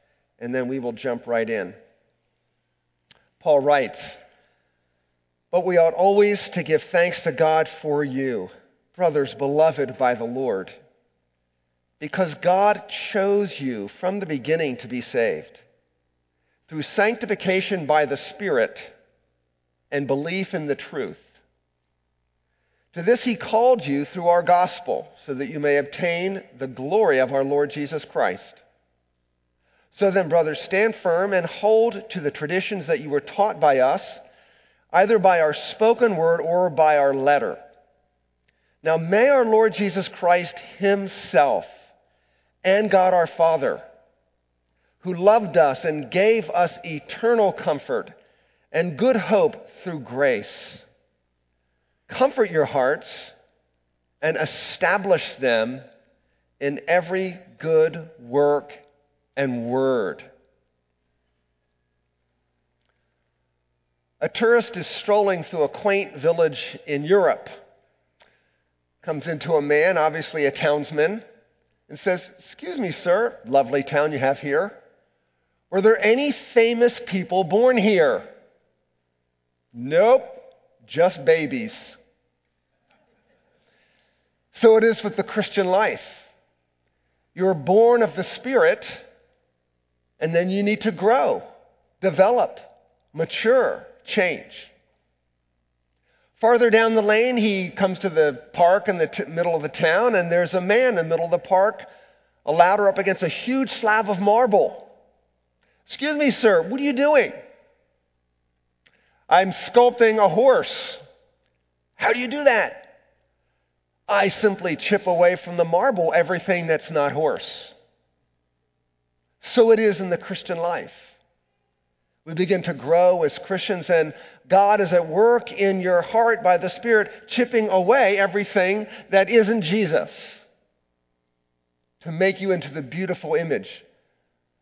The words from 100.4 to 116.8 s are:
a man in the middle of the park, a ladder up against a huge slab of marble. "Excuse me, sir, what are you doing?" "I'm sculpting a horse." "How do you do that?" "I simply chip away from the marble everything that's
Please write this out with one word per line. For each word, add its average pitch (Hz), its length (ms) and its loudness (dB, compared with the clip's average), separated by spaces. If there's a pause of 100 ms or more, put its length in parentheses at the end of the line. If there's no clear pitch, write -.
a 185 80 -2
man 226 280 2
in 220 60 0
the 170 80 0
middle 165 220 -2
of 165 60 -8
the 175 80 0
park, 196 460 0 (600)
a 147 60 -2
ladder 196 380 4
up 190 80 0
against 190 260 -2
a 165 40 0
huge 254 520 -4
slab 214 300 0
of 185 100 -2
marble. 202 680 2 (960)
"Excuse 294 320 -6
me, 285 140 2
sir, 196 300 4
what 208 180 -4
are 277 40 -6
you 285 100 0
doing?" 277 380 2 (2000)
"I'm 185 240 4
sculpting 240 680 2
a 190 60 6
horse." 226 680 0 (960)
"How - 160 -2
do 240 80 -4
you 247 80 -6
do 285 160 -6
that?" 220 340 2 (1300)
"I 202 200 2
simply 180 460 -2
chip 202 300 -2
away 175 300 4
from 175 220 -12
the 170 60 4
marble 175 480 0
everything 175 540 0
that's 156 240 -2